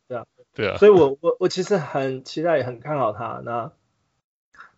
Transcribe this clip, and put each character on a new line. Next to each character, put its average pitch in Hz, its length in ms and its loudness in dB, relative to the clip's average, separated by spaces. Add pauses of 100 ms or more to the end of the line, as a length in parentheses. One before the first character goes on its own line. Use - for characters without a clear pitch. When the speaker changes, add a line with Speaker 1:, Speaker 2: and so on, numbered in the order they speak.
Speaker 1:
对 123 80 -8
啊。 113 80 -10 (300)
Speaker 2:
对 107 140 -2
啊。 92 100 -4
Speaker 1:
所 - 100 8
以 - 20 10
我， 147 300 6
我， 165 200 -2
我 180 80 0
其 185 140 -4
实 202 140 0
很 135 480 -6
期 - 180 -8
待， 165 140 2
也 131 80 0
很 117 160 -10
看 151 160 -6
好 117 160 0
他。 117 320 -10
那 117 260 -6 (1080)